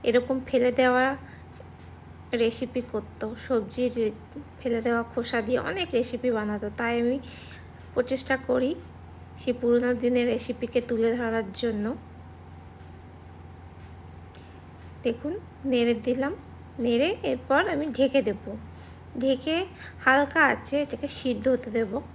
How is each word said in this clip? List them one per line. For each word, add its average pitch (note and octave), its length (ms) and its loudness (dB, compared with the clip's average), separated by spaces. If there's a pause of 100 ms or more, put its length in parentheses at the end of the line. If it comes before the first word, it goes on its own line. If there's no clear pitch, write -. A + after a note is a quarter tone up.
এরকম B3 440 4
ফেলে B3 240 4
দেওয়া B3+ 460 6 (1160)
রেসিপি A#3 480 2
করতো, G#3+ 540 -6 (120)
সবজির B3 480 2
রে-, A3 160 2 (480)
ফেলে A#3 220 0
দেওয়া A#3 220 2
খোসা A#3 380 -2
দিয়ে A#3 180 2
অনেক F4 340 -2
রেসিপি A#3+ 380 2
বানাতো। G#3 460 0
তাই A#3 240 0
আমি B3 180 2 (760)
প্রচেষ্টা C4 440 0
করি C4 380 2 (640)
সেই B3 140 0
পুরোনো A#3+ 400 4
দিনের A#3+ 340 4
রেসিপিকে A#3 540 0
তুলে A#3 360 2
ধরার A3+ 360 0
জন্য। A3+ 420 -2 (3000)
দেখুন C#4+ 360 -2 (260)
নেড়ে A#3+ 280 4
দিলাম, C4 420 0 (440)
নেড়ে B3 440 4
এরপর C#4 460 2
আমি D4+ 160 0 (120)
ঢেকে C4 240 6
দেব। G3+ 340 -4 (680)
ঢেকে D#4 440 2 (400)
হালকা C#4+ 460 6
আঁচে C#4 300 0
এটাকে C#4 260 -4
সিদ্ধ B3 400 0
হতে B3+ 240 2
দেব। A3+ 300 0 (140)